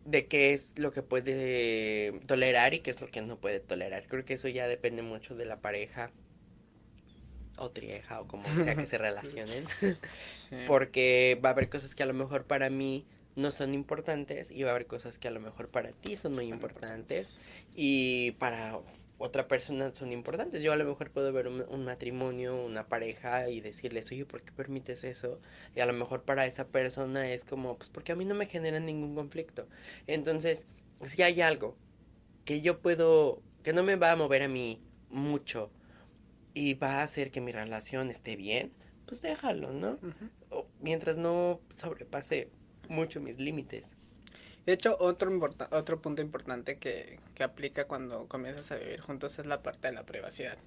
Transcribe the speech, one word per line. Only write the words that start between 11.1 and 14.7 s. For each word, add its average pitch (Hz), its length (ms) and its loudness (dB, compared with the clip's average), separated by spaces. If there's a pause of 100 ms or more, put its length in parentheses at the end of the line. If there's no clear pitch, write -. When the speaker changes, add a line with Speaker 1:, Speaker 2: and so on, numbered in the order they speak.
Speaker 1:
va 131 60 10
a - 20 4
haber 131 160 4
cosas 135 260 -6
que - 80 -2
a 135 40 2
lo 131 80 0
mejor 131 320 -2
para 135 240 2
mí 135 360 -2 (300)
no 139 160 2
son 139 220 -2
importantes 143 760 -4
y 135 140 -6
va 127 60 4